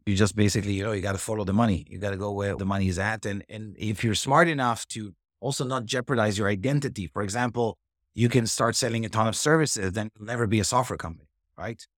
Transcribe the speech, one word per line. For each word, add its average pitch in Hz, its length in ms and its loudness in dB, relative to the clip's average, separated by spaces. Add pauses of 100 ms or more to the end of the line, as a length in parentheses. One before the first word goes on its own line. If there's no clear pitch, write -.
you 101 100 2
just 101 180 4
basically, 104 380 2
you 98 120 -2
know, 110 80 -2
you 98 100 -2
gotta 98 160 -2
follow 107 260 -4
the 95 80 -2
money. 101 380 2
You - 80 -12
gotta 98 180 -4
go 101 160 -4
where 101 240 -2
the 98 80 -4
money 98 240 0
is 90 100 0
at. 110 280 -4
And, 101 220 -6
and 107 300 -14
if 107 240 -4
you're 110 120 2
smart 151 340 4
enough 131 400 0
to 104 240 -10 (280)
also 135 240 -4
not 127 200 -4
jeopardize 113 540 2
your 101 100 2
identity, 113 600 0
for - 140 -6
example, 117 540 0 (380)
you 117 140 4
can 117 180 4
start 113 280 2
selling 117 300 -2
a 107 40 -6
ton 110 200 0
of 107 80 -2
services, 147 560 2
then 107 240 -4
you'll 107 100 -16
never 120 200 -2
be 104 140 4
a 98 40 2
software 123 320 0
company, 82 320 -12 (300)
right? 110 280 -12 (120)